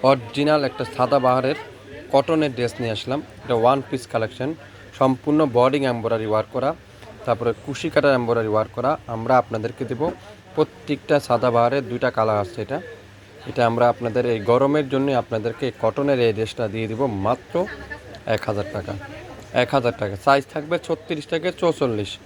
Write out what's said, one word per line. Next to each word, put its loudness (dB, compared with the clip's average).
অরিজিনাল 2
একটা -4
সাদা 2
বাহারের 2
কটনের 2
ড্রেস -2
নিয়ে -2
আসলাম। -4
এটা 0
ওয়ান 4
পিস -6
কালেকশন, -4
সম্পূর্ণ 2
বডিং 4
এমব্রয়ডারি 0
ওয়ার্ক 0
করা, -2
তারপরে 0
কুশি -6
কাটার 4
এমব্রয়ডারি 2
ওয়ার্ক 0
করা। -2
আমরা 2
আপনাদেরকে -2
দেব -4
প্রত্যেকটা 0
সাদা 2
বাহারের 2
দুইটা -2
কালার 2
আছে। -4
এটা, -6
এটা 2
আমরা 4
আপনাদের 0
এই 0
গরমের 2
জন্য 0
আপনাদেরকে -2
কটনের 2
এই 4
ড্রেসটা -2
দিয়ে -4
দিব -2
মাত্র -2
এক 0
হাজার -2
টাকা। -8
এক 2
হাজার 2
টাকা। -6
সাইজ 4
থাকবে -4
ছত্রিশ -6
থেকে -2
চৌচল্লিশ 0